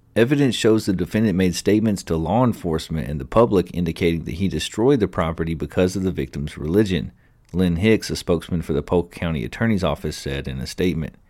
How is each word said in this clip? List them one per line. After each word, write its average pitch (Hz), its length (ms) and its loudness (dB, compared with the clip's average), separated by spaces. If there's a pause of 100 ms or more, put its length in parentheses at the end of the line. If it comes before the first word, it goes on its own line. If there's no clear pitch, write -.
(160)
Evidence 131 380 4
shows 110 320 2
the 101 60 0
defendant 92 440 0
made 92 180 2
statements 107 500 2
to 82 120 -2
law 85 280 0
enforcement 80 640 -2
and 73 120 -6
the 65 40 -8
public 104 500 4
indicating 85 500 0
that - 120 -8
he 95 120 0
destroyed 110 520 0
the 95 80 2
property 82 460 -2
because 90 420 0
of 95 60 -2
the 92 100 0
victim's 71 440 -6
religion, 90 560 0 (400)
Lynn 87 240 2
Hicks, 104 340 2
a 78 60 -4
spokesman 85 460 -2
for 80 100 -6
the 71 100 0
Polk 87 280 0
County 80 340 -4
Attorney's 107 400 -2
Office, 76 320 -4
said 69 320 -8
in 65 120 -8
a 60 60 -8
statement. 80 480 -2 (160)